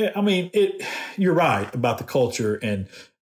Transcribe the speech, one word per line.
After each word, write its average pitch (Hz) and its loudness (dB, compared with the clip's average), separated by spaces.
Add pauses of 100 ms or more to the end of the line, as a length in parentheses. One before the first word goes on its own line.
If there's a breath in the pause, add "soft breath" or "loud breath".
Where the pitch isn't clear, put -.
(160)
I 208 -2
mean, 185 2
it. 196 2 (360 loud breath)
You're 185 4
right 127 2
about 117 0
the - -8
culture, 113 0
and, 104 -4 (380 loud breath)